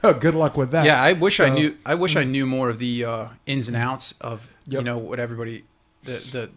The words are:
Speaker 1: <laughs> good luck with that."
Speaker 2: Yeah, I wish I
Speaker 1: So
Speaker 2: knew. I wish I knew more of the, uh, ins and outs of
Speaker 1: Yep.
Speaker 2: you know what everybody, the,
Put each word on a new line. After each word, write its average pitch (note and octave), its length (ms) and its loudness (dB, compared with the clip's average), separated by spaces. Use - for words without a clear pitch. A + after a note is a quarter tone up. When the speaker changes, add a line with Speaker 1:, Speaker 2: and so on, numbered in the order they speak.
Speaker 1:
<laughs> F#3+ 180 6
good D#3 140 2
luck D#3 220 0
with C3 140 0
that." D#3 160 2
Speaker 2:
Yeah, C3+ 160 6
I E3+ 120 6
wish F#3 260 2
I D3+ 80 6
Speaker 1:
So C3 60 2
Speaker 2:
knew. D3+ 300 0
I C#3 120 -2
wish F3 200 0
I D3 80 2
knew C3+ 220 -2
more C3 240 -2
of A2+ 80 -6
the, A#2+ 260 -4
uh, A2+ 240 -6
ins C3+ 220 -2
and A#2+ 80 -4
outs B2+ 440 -2
of A#2 280 -12
Speaker 1:
Yep. C3 140 -6
Speaker 2:
you B2 40 -2
know A#2+ 140 -4
what A2+ 220 -8
everybody, A#2 440 -8
the, B2 520 -10